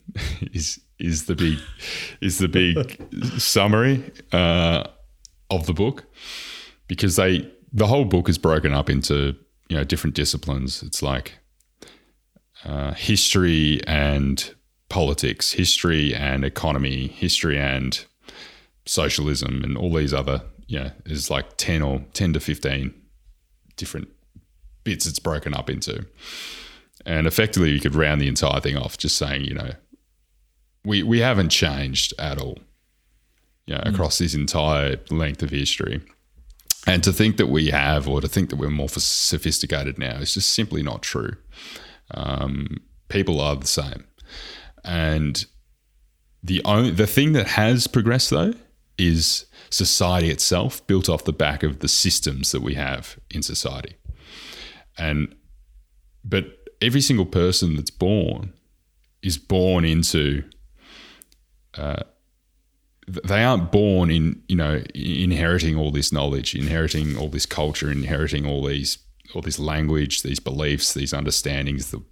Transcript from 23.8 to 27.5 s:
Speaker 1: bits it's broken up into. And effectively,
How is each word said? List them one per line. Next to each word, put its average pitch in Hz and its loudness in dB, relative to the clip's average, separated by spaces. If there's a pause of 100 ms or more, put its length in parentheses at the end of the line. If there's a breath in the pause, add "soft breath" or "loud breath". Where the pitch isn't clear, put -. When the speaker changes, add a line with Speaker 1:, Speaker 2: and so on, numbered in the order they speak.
Speaker 1:
bits 92 -4
it's 80 -4
broken 76 -4
up - -6
into. - -6 (1000 loud breath)
And 80 2
effectively, 92 2